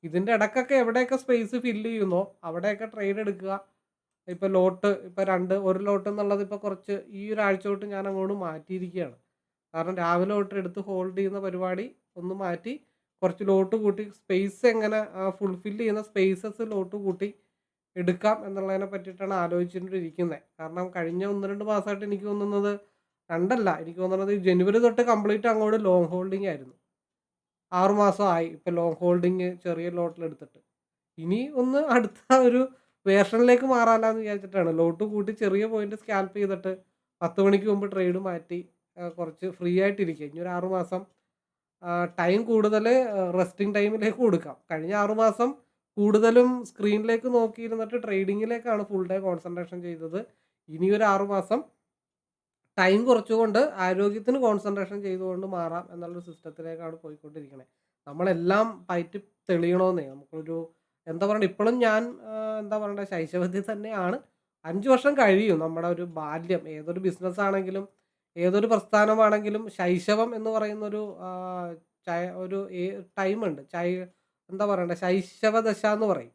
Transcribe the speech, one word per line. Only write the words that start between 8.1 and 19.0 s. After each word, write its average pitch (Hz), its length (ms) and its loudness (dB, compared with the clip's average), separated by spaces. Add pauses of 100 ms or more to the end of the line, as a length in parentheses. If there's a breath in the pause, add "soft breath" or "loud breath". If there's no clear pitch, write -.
മാറ്റിയിരിക്കുകയാണ്. 170 720 -8 (580)
കാരണം 165 280 -4
രാവിലെ 175 340 2
തൊട്ട് 202 260 -2
എടുത്ത് 185 280 -8
ഹോൾഡ് 185 280 -4
ചെയ്യുന്ന 196 280 -2
പരിപാടി 185 400 -4 (340)
ഒന്ന് 185 240 -6
മാറ്റി 180 300 -6 (480)
കുറച്ച് 185 300 -2
ലോട്ട് 190 320 4
കൂട്ടി 202 200 0 (160)
സ്പേസ് 196 440 -2 (100)
എങ്ങനെ, 220 260 0 (200)
ആ, 190 40 -4 (160)
ഫുൾഫിൽ 196 420 -6
ചെയ്യുന്ന 214 280 -2
സ്പേസസ് 190 540 0 (100)
ലോട്ട് 190 220 -4 (100)
കൂട്ടി 190 240 -2 (720)
എടുക്കാം 185 360 2 (100)
എന്നുള്ളതിനെ 196 460 -4
പറ്റിയിട്ടാണ് 190 500 -8